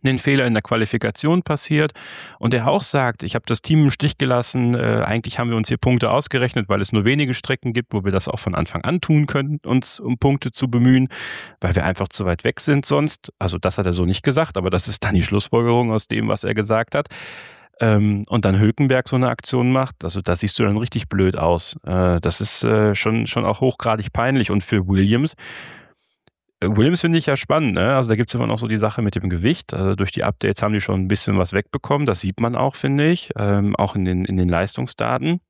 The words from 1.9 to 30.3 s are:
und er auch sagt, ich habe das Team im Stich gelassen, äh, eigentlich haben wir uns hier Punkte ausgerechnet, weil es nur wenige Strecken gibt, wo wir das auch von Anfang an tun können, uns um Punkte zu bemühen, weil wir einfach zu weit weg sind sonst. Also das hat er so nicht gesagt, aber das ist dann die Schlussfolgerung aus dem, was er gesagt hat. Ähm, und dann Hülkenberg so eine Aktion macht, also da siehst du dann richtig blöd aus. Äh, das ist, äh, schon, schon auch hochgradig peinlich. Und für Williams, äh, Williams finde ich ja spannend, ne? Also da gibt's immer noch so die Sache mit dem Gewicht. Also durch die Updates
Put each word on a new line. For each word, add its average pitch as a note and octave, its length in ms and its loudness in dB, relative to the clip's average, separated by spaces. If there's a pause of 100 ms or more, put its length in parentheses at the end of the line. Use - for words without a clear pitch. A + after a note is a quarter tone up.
und A#2 160 0
er A#2+ 140 2
auch F3 140 2
sagt, B2+ 420 0
ich - 100 -6
habe A#2 120 -2
das A2+ 160 -2
Team D#3 200 4
im C#3+ 80 6
Stich - 260 -2
gelassen, B2 580 0
äh, A2+ 300 0
eigentlich - 340 -4
haben A#2+ 120 -2
wir A#2 60 0
uns A2 120 0
hier - 80 0
Punkte B2 340 2
ausgerechnet, B2+ 600 -2
weil G2+ 100 2
es G2 120 -4
nur G#2+ 120 2
wenige C3 300 2
Strecken - 400 -4
gibt, A#2+ 180 -4
wo G2+ 120 -2
wir G2 80 0
das F#2+ 160 0
auch - 100 -6
von - 160 -4
Anfang D#2+ 280 -4
an E3+ 200 -2
tun D3+ 240 2
können, C#3+ 400 -2
uns B2 340 -2
um C3 160 -4
Punkte C#3 360 0
zu B2+ 180 -4
bemühen, B2+ 380 4 (520)
weil F2 140 0
wir F#2 100 0
einfach - 240 -2
zu - 160 -6
weit F2 200 -2
weg - 160 -2
sind C#3+ 260 0
sonst. D3 520 -2
Also F2+ 200 -4
das - 180 -2
hat G2+ 100 -2
er F2+ 60 0
so F2 140 0
nicht F#2 160 -2
gesagt, C#3+ 340 0
aber F#2+ 140 -2
das - 180 -2
ist - 160 -4
dann G#2 120 0
die E2+ 60 4
Schlussfolgerung A#2 720 2
aus G#2+ 160 -2
dem, A2 200 -2
was G#2 160 -2
er G#2 100 -2
gesagt A2 400 -2
hat. D3 140 0 (720)
Ähm, G#2 480 4
und G#2+ 160 0
dann G2 140 4
Hülkenberg B2+ 500 2
so C3+ 80 0
eine B2+ 120 2
Aktion B2 440 0
macht, C3 320 -2
also E2+ 160 -4
da F2+ 160 0
siehst G2+ 220 -2
du - 60 2
dann G2+ 120 2
richtig A#2 320 -4
blöd F#2+ 280 2
aus. E2+ 480 0
Äh, F2+ 360 2
das - 200 -2
ist, - 240 -4
äh, G#2+ 320 4
schon, A2+ 300 0
schon A#2+ 180 -4
auch G#2+ 160 0
hochgradig A2+ 520 0
peinlich. B2 380 0
Und G2+ 140 0
für F#2+ 240 0
Williams, G2+ 460 2 (1200)
äh, F2 120 -4
Williams B2 320 2
finde E3 180 4
ich - 60 -4
ja C#3 100 2
spannend, D3 380 0
ne? G2 200 2
Also C3 140 2
da A2 80 4
gibt's A#2 180 -2
immer A#2+ 140 0
noch A2 100 0
so A#2 80 -6
die A2 120 0
Sache G#2 220 -2
mit G#2 140 0
dem G2 160 -2
Gewicht. F#2 440 -2
Also F#2+ 200 0
durch G2 160 -2
die - 140 -4
Updates - 360 -2